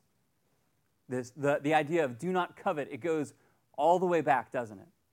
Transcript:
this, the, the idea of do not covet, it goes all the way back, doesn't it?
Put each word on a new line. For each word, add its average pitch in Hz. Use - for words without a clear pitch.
this, 127
the, 143
the 147
idea 156
of 123
do 170
not 180
covet, 147
it 131
goes 156
all 165
the 180
way 175
back, 135
doesn't 110
it? -